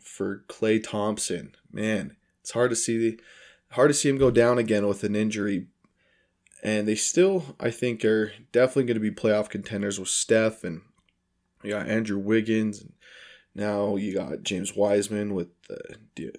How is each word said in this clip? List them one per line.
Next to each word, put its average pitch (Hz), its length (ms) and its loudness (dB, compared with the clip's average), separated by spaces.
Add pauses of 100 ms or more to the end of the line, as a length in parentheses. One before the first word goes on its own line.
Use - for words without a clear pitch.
for 98 440 -6
Klay 110 360 0
Thompson. 104 720 -4 (160)
Man, 104 440 -4 (260)
it's - 100 -14
hard 123 180 2
to 117 60 0
see 113 220 -2
the, 113 220 0 (520)
hard 139 180 6
to 147 40 4
see 143 160 2
him 135 80 2
go 135 140 6
down 117 260 6
again 107 300 2
with 101 160 -2
an 104 120 -2
injury. 107 520 -2 (960)
And 107 240 0
they 110 80 2
still, 175 640 0
I 120 100 -2
think, 117 340 -4
are 107 300 2 (180)
definitely 127 340 4
gonna 117 140 0
be 107 120 0
playoff 104 380 0
contenders 101 500 -6
with 95 100 -8
Steph, 110 540 2
and 85 180 -8 (800)
you 104 100 -8
got 104 160 -4
Andrew 107 300 -2
Wiggins, 110 640 0
and - 120 -20 (600)
now 101 440 -2
you 98 160 -4
got 90 300 -6
James 98 320 -4
Wiseman 104 600 0
with, 87 140 -4 (200)
uh, - 260 -14 (200)
D-, - 240 -10